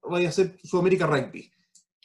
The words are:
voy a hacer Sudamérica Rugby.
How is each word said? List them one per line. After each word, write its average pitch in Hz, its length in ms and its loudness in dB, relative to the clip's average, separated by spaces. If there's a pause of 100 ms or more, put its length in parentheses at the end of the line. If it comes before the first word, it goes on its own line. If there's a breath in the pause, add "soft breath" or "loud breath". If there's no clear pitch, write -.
voy 175 220 -2
a 170 60 0
hacer 185 340 0
Sudamérica 175 420 2
Rugby. 123 420 -4 (560)